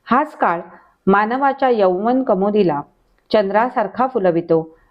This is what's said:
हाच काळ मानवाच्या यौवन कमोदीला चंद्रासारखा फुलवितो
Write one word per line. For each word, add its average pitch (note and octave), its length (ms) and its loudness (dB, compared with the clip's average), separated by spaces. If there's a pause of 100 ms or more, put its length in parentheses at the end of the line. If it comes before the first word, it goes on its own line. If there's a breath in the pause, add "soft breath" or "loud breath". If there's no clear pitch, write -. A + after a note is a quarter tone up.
हाच D4+ 320 -2
काळ F3+ 240 -2 (460 soft breath)
मानवाच्या B3+ 640 0
यौवन A3 540 0
कमोदीला F#3+ 580 0 (520)
चंद्रासारखा A3 720 0
फुलवितो E3+ 720 -2 (140 loud breath)